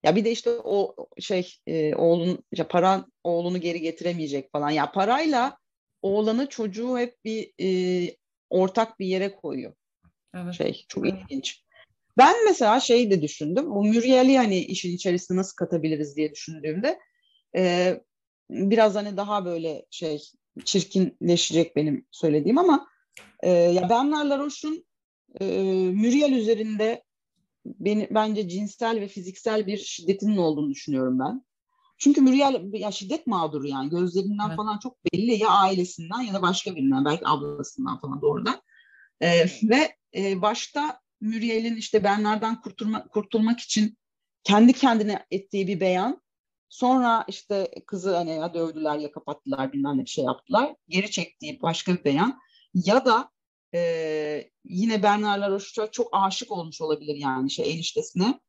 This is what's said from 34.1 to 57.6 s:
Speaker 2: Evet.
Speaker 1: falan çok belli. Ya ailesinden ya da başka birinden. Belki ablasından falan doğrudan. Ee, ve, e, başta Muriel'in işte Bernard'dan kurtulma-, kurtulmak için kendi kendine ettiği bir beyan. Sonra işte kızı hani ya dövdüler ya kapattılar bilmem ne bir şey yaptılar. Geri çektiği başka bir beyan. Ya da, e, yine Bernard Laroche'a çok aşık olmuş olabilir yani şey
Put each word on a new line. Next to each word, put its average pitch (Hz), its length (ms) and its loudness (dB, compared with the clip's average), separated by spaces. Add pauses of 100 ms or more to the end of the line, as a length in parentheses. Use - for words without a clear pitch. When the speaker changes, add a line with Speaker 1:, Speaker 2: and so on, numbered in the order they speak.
Speaker 2:
Evet. 160 80 -6
Speaker 1:
falan 214 220 -4
çok - 260 -12
belli. 202 300 0
Ya 208 140 0
ailesinden 185 720 0
ya 214 140 -6
da 190 80 -2
başka 185 340 -2
birinden. 135 280 2
Belki 151 220 -2
ablasından 143 760 -4
falan 143 220 -8
doğrudan. 151 400 -2 (600)
Ee, 170 240 4 (160)
ve, 254 340 2 (200)
e, 196 260 -2
başta 269 580 -4 (200)
Muriel'in 226 560 -4
işte 214 280 0
Bernard'dan 214 560 0
kurtulma-, 214 480 -6
kurtulmak 220 520 0
için - 380 -2 (460)
kendi 220 280 8
kendine 214 580 2
ettiği 196 360 -4
bir 185 140 -4
beyan. 190 420 0 (460)
Sonra 247 600 2
işte 196 420 -4 (160)
kızı 185 300 -2
hani 170 140 -2
ya 160 240 -6
dövdüler 156 440 -4
ya 147 120 -6
kapattılar 135 640 -6
bilmem 139 260 -2
ne 127 60 -2
bir - 60 -12
şey 143 140 -4
yaptılar. 226 500 -2 (140)
Geri 196 220 -2
çektiği - 520 -8
başka 165 320 -2
bir 175 100 -6
beyan. 156 340 2 (360)
Ya 185 300 4
da, 240 260 2 (440)
e, 156 760 -4 (140)
yine 214 380 0
Bernard 208 380 2
Laroche'a 202 500 -4
çok 233 220 -4
aşık 196 400 -2
olmuş 165 280 -10
olabilir 151 340 -4
yani 135 360 -2
şey 147 220 -4